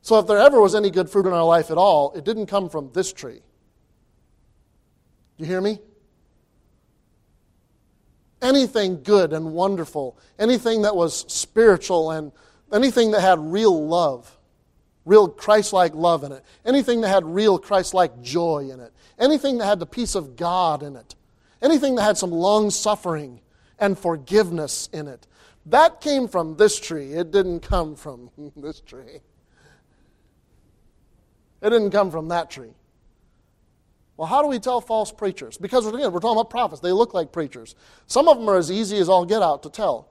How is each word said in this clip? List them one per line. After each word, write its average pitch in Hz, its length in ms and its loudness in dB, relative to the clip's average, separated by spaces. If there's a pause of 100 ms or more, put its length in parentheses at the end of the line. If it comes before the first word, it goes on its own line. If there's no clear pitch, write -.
So 220 160 4
if 196 80 2
there 208 120 2
ever 262 220 8
was 202 140 4
any 208 160 0
good 180 180 -2
fruit 196 180 0
in 185 60 0
our 170 120 2
life 165 260 2
at 160 80 -2
all, 160 340 2
it 151 120 -14
didn't 214 220 -6
come 196 220 -4
from 139 240 -10
this 185 200 -4
tree. 117 280 -18 (2000)
You 156 80 -12
hear 185 160 -4
me? 208 180 -4 (2500)
Anything 214 600 0
good 185 300 2
and 160 200 -8
wonderful, 165 680 -6 (200)
anything 226 440 0
that 208 120 0
was 170 380 -2
spiritual 180 800 2
and 156 200 -8 (400)
anything 226 420 2
that 202 100 2
had 185 160 4
real 165 480 0
love, 156 520 -2 (680)
real 196 220 8
Christ-like 190 680 2
love 165 280 0
in 143 100 -14
it, 135 120 -20 (220)
anything 240 340 0
that 214 80 -2
had 190 160 2
real 185 340 0
Christ-like 185 640 -2
joy 143 500 -4
in 127 100 -20
it, 120 120 -20 (260)
anything 277 400 0
that 220 60 -4
had 202 140 0
the 165 80 -10
peace - 280 -8
of 139 220 -8
God 170 460 -2
in 143 140 -16
it, - 180 -20 (480)
anything 277 320 2
that 220 80 -2
had 208 160 0
some 180 120 -6
long-suffering 180 1120 -2 (380)
and 202 200 -2
forgiveness 165 960 -4
in 151 160 -12
it, 127 180 -20 (380)
that 302 380 2
came 269 260 -2
from 160 280 -4
this 208 220 4
tree. 143 340 -10
It 165 180 -6
didn't 180 300 0
come 160 360 -4
from 120 340 -20 (120)
<laughs> 147 140 -20
this 147 260 -16
tree. 131 380 -20 (2500)
It 208 80 0
didn't 214 220 2
come 196 180 0
from 160 180 -10
that 170 220 -6
tree. 120 240 -20 (1400)
Well, 160 120 -8
how 269 140 2
do 302 60 0
we 254 100 -4
tell 247 220 -4
false 220 300 -4
preachers? 190 480 -10
Because, 220 280 -2
again, 226 260 -4
we're 175 80 -4
talking 220 180 0
about 220 120 -2
prophets. 208 300 -4
They 180 120 -2
look 226 220 2
like 165 180 -4
preachers. 131 420 -10 (320)
Some 311 220 2
of 277 100 6
them 220 100 -4
are 196 80 4
as 170 140 0
easy 208 280 -4
as 175 100 2
all 185 160 4
get 208 180 -2
out 156 220 -2
to 151 60 -18
tell. 165 400 -6